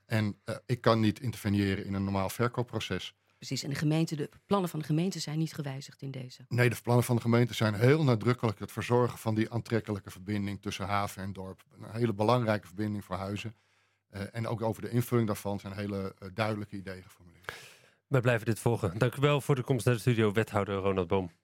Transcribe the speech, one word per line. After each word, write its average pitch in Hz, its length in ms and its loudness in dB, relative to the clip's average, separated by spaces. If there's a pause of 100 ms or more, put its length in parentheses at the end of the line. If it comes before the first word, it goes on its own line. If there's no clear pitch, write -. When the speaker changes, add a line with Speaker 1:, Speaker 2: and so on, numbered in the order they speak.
Speaker 1:
En, 107 380 0
eh, 110 120 -8 (100)
ik 127 160 -4
kan 113 180 6
niet 107 200 4
interveneren 101 680 0
in 98 80 -6
een 98 100 -2
normaal 98 260 0
verkoopproces. 117 840 -4 (220)
Speaker 2:
Precies, - 260 -8
en 165 60 -8
de 139 60 -4
gemeente, 160 400 0
de 147 140 -6 (160)
plannen 196 240 0
van 156 100 -8
de 151 60 -6
gemeente 165 340 -2
zijn 151 180 -6
niet 160 160 -2
gewijzigd 139 480 -10
in 135 100 -10
deze. 127 360 -14
Speaker 1:
Nee, 123 220 4
de 107 140 -4
plannen 120 220 4
van 123 100 2
de 113 60 0
gemeente 117 320 4
zijn 107 200 2
heel 127 300 6
nadrukkelijk 117 560 2
het 98 120 -10
verzorgen 120 460 0
van 113 180 -2
die 107 160 0
aantrekkelijke 107 600 -4
verbinding 98 500 -6
tussen 98 240 -6
haven 101 380 -4
en 98 100 -8
dorp. 95 380 -14
Een 101 200 -18
hele 113 220 0
belangrijke 107 540 2
verbinding 104 380 -6
voor 92 100 -6
Huizen. 98 400 -6 (540)
Eh, 98 120 -10 (100)
en 113 160 -6
ook 110 140 -4
over 113 200 -2
de 101 80 -8
invulling 120 380 2
daarvan 101 320 -4
zijn 98 140 -12
hele, 101 460 -6
eh, 98 140 -14
duidelijke 104 420 -4
ideeën 92 280 -12
geformuleerd. - 500 -18 (540)
Speaker 3:
Wij 135 140 2
blijven 117 240 2
dit 113 140 0
volgen. 107 380 0
Dank 120 180 2
u 135 60 -6
wel 147 200 4
voor 143 140 2
de 127 80 0
komst 127 220 0
naar 123 80 6
de 113 60 0
studio, 110 320 4
wethouder 101 440 2
Ronald 95 320 2
Boom. 92 240 0 (120)